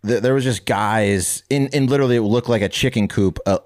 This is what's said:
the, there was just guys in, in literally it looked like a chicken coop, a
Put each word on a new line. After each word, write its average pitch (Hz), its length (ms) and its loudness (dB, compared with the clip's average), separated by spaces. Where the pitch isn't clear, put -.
the, 104 200 -2
there 127 120 2
was 135 120 0
just 120 200 -2
guys 104 840 0
in, 139 180 0
in 135 200 0
literally 131 280 2
it 117 60 2
looked 113 260 0
like 113 140 2
a 98 60 0
chicken 110 400 -2
coop, 95 380 0
a 98 200 0